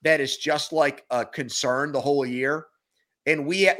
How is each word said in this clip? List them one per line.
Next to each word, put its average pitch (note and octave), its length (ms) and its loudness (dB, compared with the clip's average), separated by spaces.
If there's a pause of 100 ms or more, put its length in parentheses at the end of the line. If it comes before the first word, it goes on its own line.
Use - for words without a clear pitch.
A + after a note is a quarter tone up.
that D#3 180 4
is C3+ 160 -4
just, D3 360 -4
like, D3 380 0
a A#2+ 140 0
concern C3 680 -4
the C#3 80 0
whole C#3 260 0
year, C3+ 400 -4 (600)
and D3+ 200 0
we, F#3 320 4